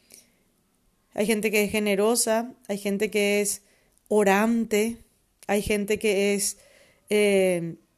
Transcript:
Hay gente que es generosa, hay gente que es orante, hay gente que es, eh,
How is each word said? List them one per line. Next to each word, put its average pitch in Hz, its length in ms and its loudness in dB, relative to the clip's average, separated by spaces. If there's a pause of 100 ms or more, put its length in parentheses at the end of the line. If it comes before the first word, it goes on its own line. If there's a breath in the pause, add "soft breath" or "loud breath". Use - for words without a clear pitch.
(1160 soft breath)
Hay 208 120 -2
gente 220 240 -2
que 208 140 0
es 190 60 -4
generosa, 220 840 0 (160)
hay 202 100 -6
gente 202 320 -4
que 202 300 0
es 202 220 -6 (460)
orante, 214 880 2 (480)
hay 202 160 0
gente 208 360 -2
que 202 360 0
es, 202 240 -4 (500 soft breath)
eh, 190 680 2 (220)